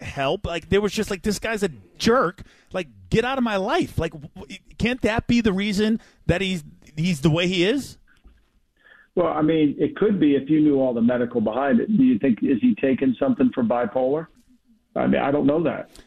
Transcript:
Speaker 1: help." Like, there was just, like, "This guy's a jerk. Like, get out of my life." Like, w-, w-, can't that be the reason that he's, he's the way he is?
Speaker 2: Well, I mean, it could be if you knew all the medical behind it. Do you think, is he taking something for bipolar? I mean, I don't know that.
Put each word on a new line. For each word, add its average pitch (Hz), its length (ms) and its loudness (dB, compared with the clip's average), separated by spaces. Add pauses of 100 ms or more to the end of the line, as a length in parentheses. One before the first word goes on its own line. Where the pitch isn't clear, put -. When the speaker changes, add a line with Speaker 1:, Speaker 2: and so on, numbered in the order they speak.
Speaker 1:
help." 143 460 -6
Like, 165 240 -8
there 190 100 2
was 208 120 -2
just, 214 180 -4
like, 190 120 -8
"This 208 160 -2
guy's 220 240 -6
a 196 60 0 (300)
jerk. 226 440 0 (300)
Like, 180 160 -6 (220)
get 226 140 2
out 262 140 -4
of 247 60 0
my 214 120 0
life." 269 420 -2
Like, 165 140 -4
w-, 156 220 -18
w-, 190 240 -16 (200)
can't 240 240 -2
that 226 240 -2
be 240 160 2
the 214 100 2
reason 208 480 0 (260)
that 170 140 0
he's, 185 240 -4 (320)
he's 160 240 0
the 160 100 4
way 175 160 2
he 180 180 2
is? 254 340 -2 (1160)
Speaker 2:
Well, 170 140 0
I 156 140 -2
mean, 156 360 2
it 143 180 -2
could 202 220 0
be 147 180 4
if 135 140 -4
you 156 100 4
knew 143 200 4
all 127 140 0
the 113 80 -2
medical 120 400 0
behind 120 380 0
it. - 160 0
Do 135 60 4
you 127 160 4
think, 123 240 2
is 139 200 2
he 123 180 4
taking 135 400 0
something 131 340 2
for 131 80 -2
bipolar? 127 640 -2 (720)
I 127 100 0
mean, 135 140 2
I 127 100 0
don't 143 160 0
know 156 180 2
that. 104 260 -6 (160)